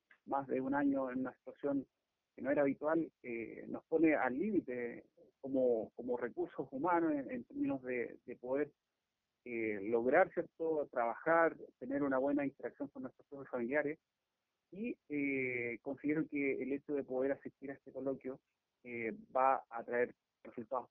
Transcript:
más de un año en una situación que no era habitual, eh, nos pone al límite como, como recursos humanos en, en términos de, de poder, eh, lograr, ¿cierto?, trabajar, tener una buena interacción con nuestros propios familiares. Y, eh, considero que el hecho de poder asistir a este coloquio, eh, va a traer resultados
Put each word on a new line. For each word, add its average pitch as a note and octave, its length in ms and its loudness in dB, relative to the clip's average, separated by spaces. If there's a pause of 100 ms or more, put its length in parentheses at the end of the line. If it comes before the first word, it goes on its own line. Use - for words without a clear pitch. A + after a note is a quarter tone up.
(260)
más C#3 220 -2
de B2+ 120 0
un C3 140 -2
año C#3 380 2
en B2+ 80 -4
una B2+ 160 -4
situación C#3 500 -4 (500)
que - 60 -14
no B2+ 80 -4
era C#3+ 140 4
habitual, D3 480 0 (100)
eh, A2+ 460 -8
nos - 160 -8
pone D#3 320 6
al B2 220 2
límite B2 680 -2 (340)
como, B2+ 560 2
como A#2+ 220 -2
recursos B2+ 540 -4
humanos E4 420 2
en, C4+ 160 -2
en A#3+ 140 -6
términos C#4 400 -2
de, B3 420 -4
de A#2+ 100 -10
poder, C#3 360 -2 (760)
eh, A2+ 380 -2
lograr, B2 500 4
¿cierto?, D#3+ 580 -2
trabajar, D3 640 4 (220)
tener C3 240 -2
una C4+ 160 2
buena C#4+ 260 2
interacción - 440 -6
con C4 160 -12
nuestros - 240 -14
propios C#3 240 -12
familiares. C#3+ 480 0 (720)
Y, A3 280 -8 (100)
eh, C3 720 -2
considero C#3+ 460 -2
que C#3 340 0
el B2+ 120 -2
hecho C#3+ 200 -4
de C#3 100 0
poder B2+ 280 0
asistir C#3 400 -8
a C#3 40 -10
este - 180 -20
coloquio, C3+ 440 -4 (460)
eh, A#2 300 -4 (200)
va C3 360 4
a A#2 160 -10
traer B2 280 0 (300)
resultados B2 480 -6